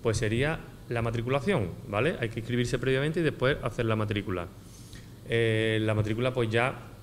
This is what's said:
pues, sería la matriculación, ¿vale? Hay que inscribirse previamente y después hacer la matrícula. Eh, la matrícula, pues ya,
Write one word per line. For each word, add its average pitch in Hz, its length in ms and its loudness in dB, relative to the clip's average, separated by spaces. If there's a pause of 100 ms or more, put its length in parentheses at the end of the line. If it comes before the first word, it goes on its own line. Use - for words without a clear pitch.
pues, 110 160 2
sería 123 420 2 (280)
la 117 140 -2
matriculación, 117 680 0 (180)
¿vale? 123 320 2
Hay 120 80 0
que - 120 -8
inscribirse 120 380 0
previamente 135 420 2
y - 20 4
después 143 400 2
hacer 117 240 -2
la 110 100 2
matrícula. 101 500 -2 (800)
Eh, 110 540 2
la 110 140 2
matrícula, 110 400 0
pues 120 160 2
ya, 120 400 0 (120)